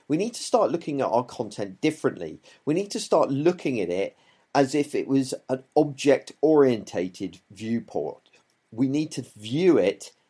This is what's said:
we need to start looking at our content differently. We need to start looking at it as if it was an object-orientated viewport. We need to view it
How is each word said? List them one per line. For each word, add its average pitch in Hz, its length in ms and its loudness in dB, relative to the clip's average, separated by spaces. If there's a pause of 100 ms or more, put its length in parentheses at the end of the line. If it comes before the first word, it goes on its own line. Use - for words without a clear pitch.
we 151 120 0
need 226 160 -4
to - 80 -12
start 196 280 2
looking 135 300 -4
at 127 60 0
our 123 180 0
content 104 560 -10
differently. 107 640 -4 (240)
We 151 80 0
need 196 160 -2
to 226 100 -6
start 156 300 0
looking 147 500 0
at 85 80 -2
it 90 300 -4 (360)
as 135 200 2
if 147 200 -2
it 196 140 -2
was 135 240 0 (160)
an 131 160 -4 (100)
object-orientated 131 1700 2 (100)
viewport. 107 800 -6 (420)
We 120 160 0
need 151 260 -2
to 131 100 -8
view 117 560 2
it - 340 0 (180)